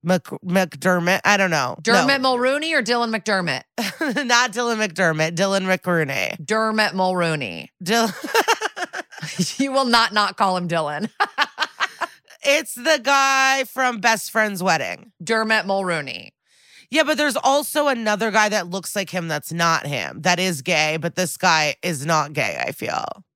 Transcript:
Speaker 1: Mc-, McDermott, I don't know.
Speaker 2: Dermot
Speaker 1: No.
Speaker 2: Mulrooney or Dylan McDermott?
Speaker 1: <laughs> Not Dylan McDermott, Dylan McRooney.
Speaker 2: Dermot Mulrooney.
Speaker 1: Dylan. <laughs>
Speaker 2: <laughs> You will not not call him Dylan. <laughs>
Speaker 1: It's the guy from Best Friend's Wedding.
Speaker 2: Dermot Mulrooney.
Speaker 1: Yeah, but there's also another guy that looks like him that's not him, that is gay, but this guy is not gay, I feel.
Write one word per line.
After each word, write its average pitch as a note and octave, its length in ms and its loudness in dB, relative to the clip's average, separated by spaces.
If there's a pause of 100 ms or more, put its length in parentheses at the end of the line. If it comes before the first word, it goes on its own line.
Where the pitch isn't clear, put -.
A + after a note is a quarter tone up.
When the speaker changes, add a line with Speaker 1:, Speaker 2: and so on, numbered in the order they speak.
Speaker 1:
Mc-, F3 180 2 (240)
McDermott, F3+ 760 2
I G3+ 120 4
don't F#3+ 140 2
know. C#3 320 0
Speaker 2:
Dermot B3+ 400 4
Speaker 1:
No. C4 140 2
Speaker 2:
Mulrooney C#4+ 360 0
or C#4+ 100 2
Dylan A#3 300 0
McDermott? F#3 520 -2 (120)
Speaker 1:
<laughs> C4+ 480 -4
Not A#3+ 280 2
Dylan A#3 240 -2
McDermott, E3+ 560 0
Dylan F#3+ 320 0
McRooney. E3 800 -2
Speaker 2:
Dermot A3 520 0
Mulrooney. E3 800 -2 (100)
Speaker 1:
Dylan. G#3+ 320 2
<laughs> - 1400 -4
Speaker 2:
<laughs> - 0 -
You C#4 140 0
will C4+ 120 2
not A#3 300 4
not G3+ 220 2
call F#3+ 200 2
him F3+ 120 -4
Dylan. D#3+ 460 -2
<laughs> - 60 -6 (1200)
Speaker 1:
It's C#4 320 0
the C#4+ 280 0
guy C4+ 640 2
from B3 340 -2
Best A3+ 320 0
Friend's G#3 320 0
Wedding. D#3+ 500 -2 (100)
Speaker 2:
Dermot A3 440 0
Mulrooney. F3+ 680 -4 (540)
Speaker 1:
Yeah, D#4 140 2
but D4+ 160 2
there's D4 180 0
also D4 520 2
another A3 420 0
guy G#3+ 180 4
that F#3+ 220 -2
looks F#3+ 260 -8
like G3 140 -4
him F3 180 -4
that's D3+ 240 -4
not E3 340 2
him, A2+ 360 -6
that F3+ 160 2
is F3 240 -2
gay, D#3 360 0
but D#3+ 180 -6
this F3+ 200 -2
guy D#3 460 2
is D3+ 240 -4
not D#3 260 2
gay, G2 320 -2
I - 80 -6
feel. - 520 -6 (120)